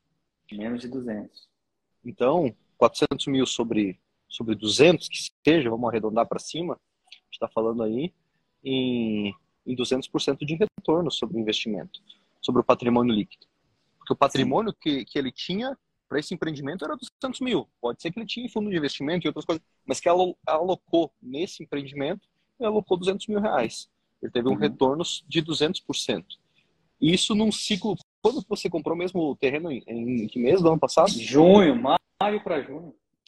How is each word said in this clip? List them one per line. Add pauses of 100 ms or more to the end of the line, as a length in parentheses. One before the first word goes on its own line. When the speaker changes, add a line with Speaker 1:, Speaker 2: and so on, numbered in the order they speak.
(520)
Speaker 1:
Menos
de
duzentos. (600)
Speaker 2:
Então, (220)
quatrocentos
mil
sobre, (300)
sobre
duzentos,
que (260)
seja,
vamos
arredondar
pra
cima,
a
gente
tá
falando
aí (500)
em, (320)
em
duzentos
por
cento
de
retorno
sobre
o
investimento, (400)
sobre
o
patrimônio
líquido. (500)
Porque
o
patrimônio
Speaker 1:
Sim.
Speaker 2:
que,
que
ele
tinha (320)
pra
esse
empreendimento
era
duzentos
mil. (140)
Pode
ser
que
ele
tinha
fundo
de
investimento
e
outras
coisas, (200)
mas
que
alo-,
alocou
nesse
empreendimento, (320)
ele
alocou
duzentos
mil
reais. (320)
Ele
teve
um
Speaker 1:
Uhum.
Speaker 2:
retorno (240)
de
duzentos
por
cento. (640)
Isso
num
ciclo. (260)
Quando
que
você
comprou
mesmo
o
terreno?
Em,
em
que
mês
do
ano
passado?
Speaker 1:
Junho,
maio
pra
junho. (320)